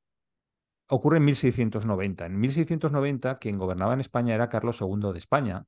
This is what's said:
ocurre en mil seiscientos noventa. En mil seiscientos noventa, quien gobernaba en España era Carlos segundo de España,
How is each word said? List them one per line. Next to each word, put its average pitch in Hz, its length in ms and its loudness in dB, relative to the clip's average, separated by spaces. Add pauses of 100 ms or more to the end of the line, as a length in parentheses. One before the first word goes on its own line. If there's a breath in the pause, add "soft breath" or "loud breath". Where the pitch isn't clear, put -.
(880)
ocurre 147 300 4
en 156 80 6
mil 143 100 6
seiscientos 113 520 0
noventa. 95 400 -2
En 92 120 -4
mil 127 140 2
seiscientos 156 400 0
noventa, 139 460 -2
quien 101 200 -4
gobernaba 92 360 0
en 135 60 -2
España 120 340 0
era 113 140 2
Carlos 117 280 -2
segundo 101 360 -2
de 85 60 -8
España, 98 500 -2